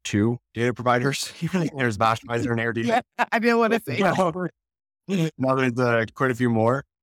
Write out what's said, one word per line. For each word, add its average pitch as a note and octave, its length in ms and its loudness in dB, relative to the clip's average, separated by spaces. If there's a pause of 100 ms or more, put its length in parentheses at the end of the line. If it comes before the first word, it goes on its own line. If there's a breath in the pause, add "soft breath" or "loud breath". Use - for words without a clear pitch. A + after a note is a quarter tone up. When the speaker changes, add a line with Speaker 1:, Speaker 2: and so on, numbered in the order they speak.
Speaker 1:
two A2+ 340 0 (160)
data A#2+ 200 0
providers. B2 640 0
<laughs> E3 160 -6
There's C3+ 460 -2
Mashmizer A2+ 520 0
and A#2 100 0
Air A#2 120 -2
D A2+ 100 -4
N E3 40 -2
A. A#3 80 0
Speaker 2:
Yeah, - 340 -2
<laughs> - 40 -4
I - 60 0
didn't A#3 200 2
wanna A3+ 220 2
say - 220 -4
that. F#3 140 2
Speaker 1:
<laughs> F3 340 -2 (580)
Now, F3 200 0 (100)
now C3 160 2
there's, B2+ 240 0
uh, A#2 260 2 (100)
quite C3 160 0
a B2 40 0
few A#2+ 160 0
more. A#2 340 2 (180)